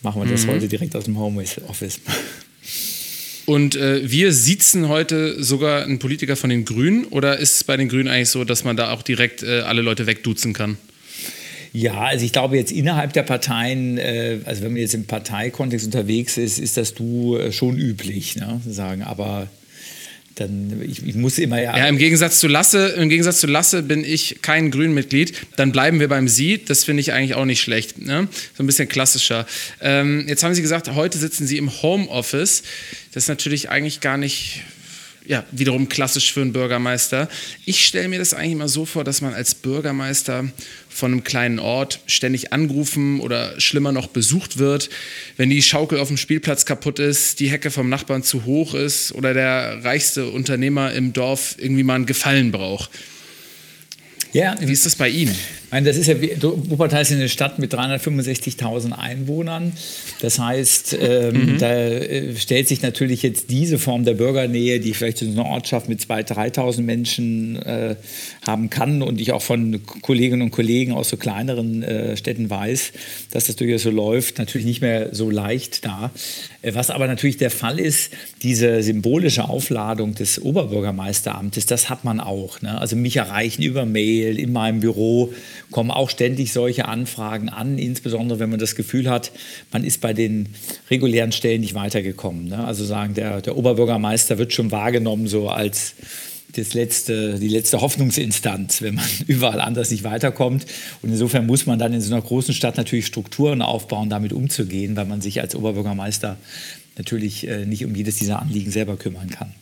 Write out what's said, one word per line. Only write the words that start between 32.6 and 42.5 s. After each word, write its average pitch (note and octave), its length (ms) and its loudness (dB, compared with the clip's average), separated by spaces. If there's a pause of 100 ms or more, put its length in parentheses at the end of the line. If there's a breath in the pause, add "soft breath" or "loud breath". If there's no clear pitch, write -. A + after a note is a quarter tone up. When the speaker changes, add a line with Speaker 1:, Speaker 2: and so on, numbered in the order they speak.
Speaker 2:
Das B2+ 120 0
ist - 40 0
natürlich C#3+ 400 -2
eigentlich D3 320 -2
gar C#3 160 0
nicht, - 460 -4 (640 loud breath)
ja, B2 240 -2
wiederum C3 380 0
klassisch C3+ 440 0
für C#3 80 -2
einen C3 120 0
Bürgermeister. B2 760 0 (380 loud breath)
Ich F#3 180 4
stelle F#3 240 2
mir F#3 120 -2
das F3+ 120 2
eigentlich D#3+ 200 -2
immer D3+ 160 -2
so D#3 180 0
vor, D#3 180 -2
dass C3+ 160 0
man C3+ 140 -4
als A#2 220 -2
Bürgermeister C3+ 920 -2 (380 loud breath)
von B2+ 240 0
einem B2 100 2
kleinen A#2+ 360 0
Ort C3 480 -2
ständig B2+ 460 0